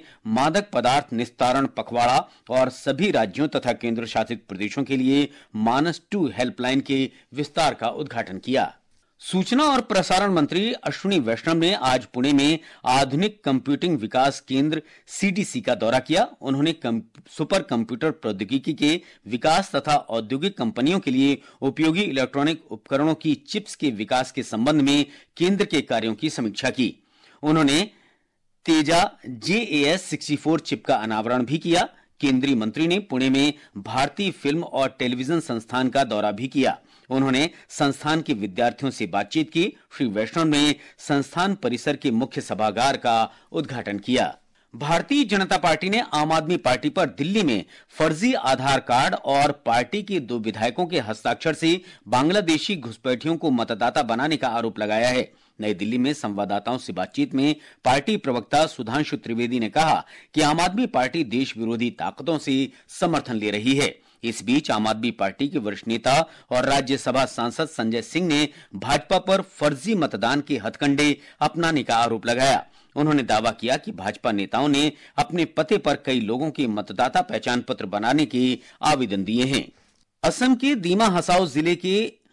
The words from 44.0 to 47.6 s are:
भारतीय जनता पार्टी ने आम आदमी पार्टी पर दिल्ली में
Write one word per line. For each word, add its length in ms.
भारतीय 480
जनता 340
पार्टी 320
ने 140
आम 180
आदमी 260
पार्टी 320
पर 160
दिल्ली 380
में 220